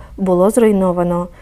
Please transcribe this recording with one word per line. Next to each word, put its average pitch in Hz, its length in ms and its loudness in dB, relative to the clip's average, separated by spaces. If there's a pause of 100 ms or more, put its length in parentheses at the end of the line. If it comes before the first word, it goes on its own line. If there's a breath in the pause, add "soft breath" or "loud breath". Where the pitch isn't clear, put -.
(160 loud breath)
було 190 340 2
зруйновано. 180 760 0 (140 loud breath)